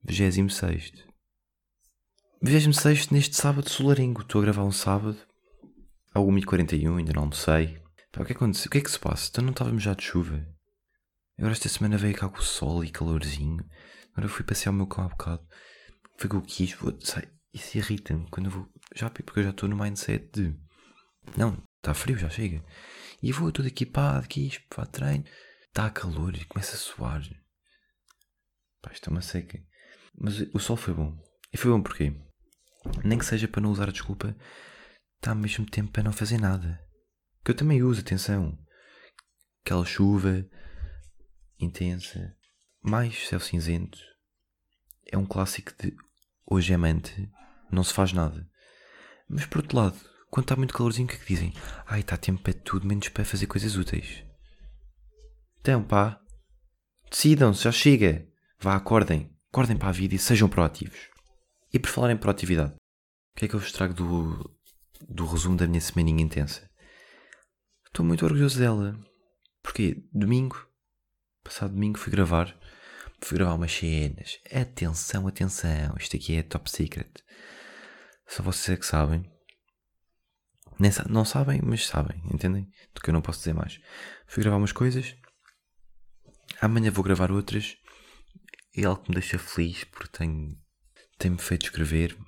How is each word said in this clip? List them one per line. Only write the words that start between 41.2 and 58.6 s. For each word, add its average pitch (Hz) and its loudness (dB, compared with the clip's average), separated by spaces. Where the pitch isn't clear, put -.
intensa, 90 -6
mais 113 -2
céu 90 -2
cinzento, 85 -2
é 98 -2
um 98 0
clássico - -4
de - -4
hoje 92 4
é 90 4
mante, 82 0
não 92 2
se - -2
faz 92 2
nada. 80 -2
Mas - -4
por - -2
outro 143 0
lado, 98 2
quando 131 0
tá 131 2
muito 131 0
calorzinho, 120 2
o 120 -6
que - -8
é - -14
que - -18
dizem? 85 0
Ai, 104 -2
tá - -4
tempo 95 -2
para 95 0
tudo, 95 -4
menos 101 0
para - -4
fazer 98 -2
coisas 104 -2
úteis. 87 -4
Então, 127 2
pá, 104 2
decidam-se, 143 6
já 117 4
chega. 104 6
Vá, 98 2